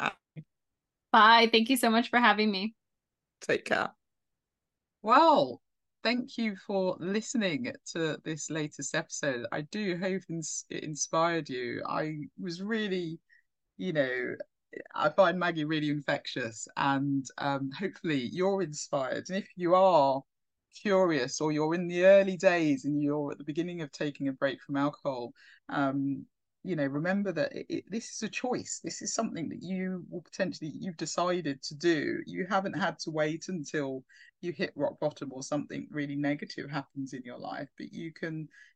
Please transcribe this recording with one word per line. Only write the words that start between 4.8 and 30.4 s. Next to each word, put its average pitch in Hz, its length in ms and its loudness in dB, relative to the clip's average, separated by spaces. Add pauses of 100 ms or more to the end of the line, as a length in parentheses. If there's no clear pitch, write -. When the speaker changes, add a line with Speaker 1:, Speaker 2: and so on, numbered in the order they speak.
Speaker 2:
Well, 233 600 6 (420)
thank 247 320 -2
you 220 200 -2 (100)
for 190 340 0
listening 185 720 -2 (220)
to 160 280 -2
this 156 280 -8
latest 151 440 -6
episode. 131 560 -4
I 151 120 -4
do 190 340 -4
hope 185 320 -2
ins-, 165 400 -6
it - 160 -8
inspired 165 640 -2
you. 123 400 -6
I 156 300 -4 (200)
was 180 220 -8
really, 190 580 -4 (600)
you 185 160 -4
know, 127 400 0 (600)
I - 140 2
find 175 300 4
Maggie 170 260 0
really 151 240 0
infectious, 139 880 -4
and, 139 480 2 (140)
um, 139 380 -2
hopefully 147 540 -4
you're 190 320 0
inspired. 139 640 -4
And 185 100 -4
if 202 180 -8
you 175 180 2
are 156 460 8 (640)
curious 175 580 4
or 151 100 2
you're 156 240 0
in 175 140 -2
the 175 160 2
early 196 320 10
days 165 480 4
and 147 180 0
you're 147 300 -2
at - 60 -12
the 143 60 -14
beginning 170 360 -4
of 151 100 -8
taking 147 380 -4
a 135 40 -2
break 131 300 -2
from 143 140 -6
alcohol, 139 560 -4 (380)
um, 139 560 -2 (360)
you 180 140 -4
know, 147 80 0
remember 180 480 -2
that 160 200 -2
it, - 180 -10
it, - 180 -4
this 220 220 -8
is - 120 -10
a 214 60 -4
choice. - 560 -4
This - 160 -10
is - 140 -6
something 220 340 -4
that - 140 -10
you 185 480 -6
will 175 100 -10
potentially, 160 580 -6